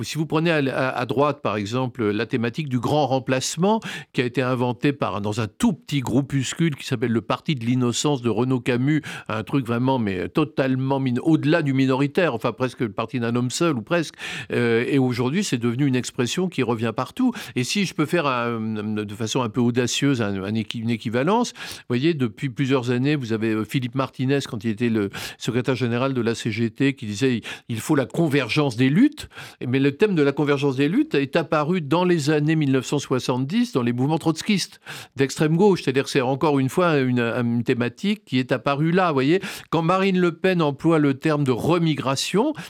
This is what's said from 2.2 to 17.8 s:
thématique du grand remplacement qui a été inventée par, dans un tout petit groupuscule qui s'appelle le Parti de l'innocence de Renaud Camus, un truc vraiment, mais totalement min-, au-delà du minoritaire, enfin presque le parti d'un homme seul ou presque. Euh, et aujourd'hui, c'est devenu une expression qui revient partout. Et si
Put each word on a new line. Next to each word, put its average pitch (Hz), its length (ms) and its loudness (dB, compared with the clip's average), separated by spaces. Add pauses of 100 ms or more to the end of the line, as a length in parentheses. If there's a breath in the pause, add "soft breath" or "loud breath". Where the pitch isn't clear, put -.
thématique 120 420 -4
du 123 120 -2
grand 143 260 2
remplacement 135 760 0 (320 loud breath)
qui - 80 0
a 123 40 0
été 123 180 -2
inventée 123 500 0
par, 101 280 -4
dans 104 200 -4
un 113 60 0
tout 214 280 0
petit - 260 -4
groupuscule 139 760 0
qui - 120 -12
s'appelle 120 260 -2
le 113 100 2
Parti 131 320 -2
de 120 100 -6
l'innocence 127 560 0
de 120 100 0 (120)
Renaud 127 180 0
Camus, 131 420 0 (260 loud breath)
un 110 140 -2
truc 131 240 -2
vraiment, 123 320 0
mais 95 300 -2
totalement 135 720 0
min-, 123 220 0
au-delà 156 400 2
du 139 100 0
minoritaire, 135 640 2
enfin 117 180 -2
presque 127 280 -4
le 113 120 -2
parti 113 280 -6
d'un 117 160 0
homme 123 140 0
seul 165 280 0
ou 107 40 -4
presque. 165 320 -2 (380 loud breath)
Euh, 120 340 2
et 143 120 2
aujourd'hui, 127 460 0
c'est 131 140 -2
devenu 120 280 0
une 127 100 2
expression 127 520 -2
qui 139 140 -2
revient 113 320 0
partout. 127 380 -2 (240 loud breath)
Et 127 80 0
si 196 220 0